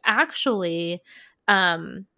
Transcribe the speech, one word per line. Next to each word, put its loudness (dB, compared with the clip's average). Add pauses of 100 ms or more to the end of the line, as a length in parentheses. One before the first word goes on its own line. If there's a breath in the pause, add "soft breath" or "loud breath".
actually, 0 (480 soft breath)
um, 0 (120)